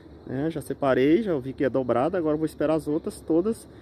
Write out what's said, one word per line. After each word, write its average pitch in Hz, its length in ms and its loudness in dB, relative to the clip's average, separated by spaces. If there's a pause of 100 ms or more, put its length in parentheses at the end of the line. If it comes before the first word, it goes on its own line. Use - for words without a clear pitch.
(260)
né? 139 240 -4
Já 151 120 -6
separei, 139 600 4
já 185 160 -2
vi 127 140 -8
que 143 120 -2
é 131 60 2
dobrada, 127 460 0
agora 156 180 0
eu 151 40 -2
vou 156 80 -2
esperar 151 280 0
as 151 140 -2
outras 156 320 -4
todas, 185 480 0 (140)